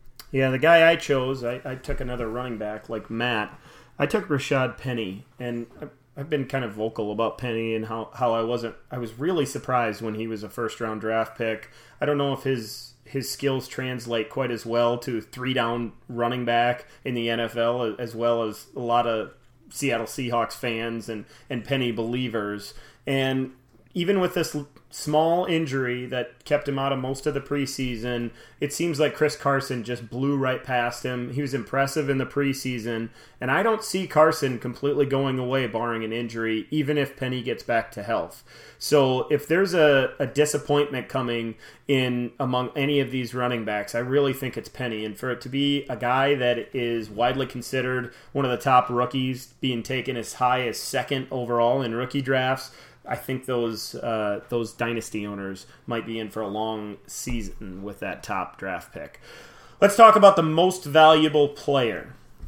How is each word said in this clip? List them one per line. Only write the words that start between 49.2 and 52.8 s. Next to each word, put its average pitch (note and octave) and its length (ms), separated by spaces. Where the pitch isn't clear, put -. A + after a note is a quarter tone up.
being B2 240
taken B2+ 320
as A2+ 200
high B2+ 300
as A2 140
second C3 500
overall A#2+ 520
in A#2 120
rookie B2 280
drafts, C3 500